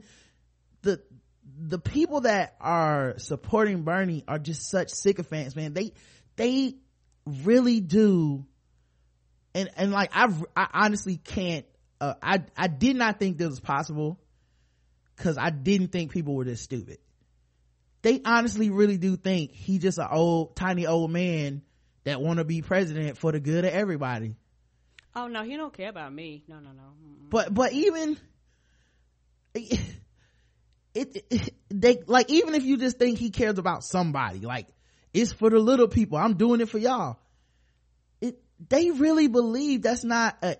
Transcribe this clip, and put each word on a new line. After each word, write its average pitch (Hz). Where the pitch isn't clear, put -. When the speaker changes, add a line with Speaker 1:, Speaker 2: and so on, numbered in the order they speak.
Speaker 1:
the, 185
the 160
people 294
that 208
are 151
supporting 190
Bernie 170
are 151
just 151
such 185
sycophants, 156
man. 156
They, 196
they 254
really 226
do. 165
And, 190
and, 196
like, 202
I've, 175
I 185
honestly 202
can't, 170
uh, 143
I, 180
I 185
did 180
not 226
think 190
this 165
was 131
possible 151
'cause 160
I 139
didn't 180
think 170
people 147
were 131
this 120
stupid. -
They 254
honestly 220
really 202
do 185
think 185
he 190
just 170
an 143
old, 165
tiny 180
old 165
man 160
that 135
wanna 165
be 160
president 156
for 160
the 151
good 156
of 175
everybody. 131
Speaker 2:
Oh, 240
no, 226
he 254
don't 302
care 185
about 151
me. 151
No, 156
no, 139
no. 135
Mm-mm. -
Speaker 1:
But, 202
but 240
even, 320
it, 226
it, 240
it, -
they, 214
like, 240
even 311
if 269
you 269
just 247
think 247
he 233
cares 214
about 175
somebody, 139
like, 117
"It's 220
for 220
the 220
little 240
people, 214
I'm 208
doing 233
it 220
for 220
y'all." 214
It, 240
they 339
really 311
believe 240
that's 240
not 233
an 175